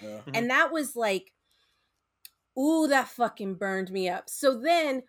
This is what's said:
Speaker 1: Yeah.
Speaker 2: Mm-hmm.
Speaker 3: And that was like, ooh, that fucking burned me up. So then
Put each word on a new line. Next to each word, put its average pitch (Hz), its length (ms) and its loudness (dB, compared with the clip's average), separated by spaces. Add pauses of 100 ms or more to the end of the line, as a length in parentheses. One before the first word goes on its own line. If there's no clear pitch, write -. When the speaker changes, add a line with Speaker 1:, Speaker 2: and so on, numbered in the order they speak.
Speaker 1:
Yeah. 107 80 -12
Speaker 2:
Mm-hmm. 107 240 -12
Speaker 3:
And 240 160 0
that 311 240 4
was 302 240 -4
like, 196 340 -2 (1300)
ooh, 311 280 4
that 269 200 4
fucking 202 480 -4
burned 190 360 -4
me 185 180 -2
up. 185 200 -6
So 262 300 0
then 294 500 0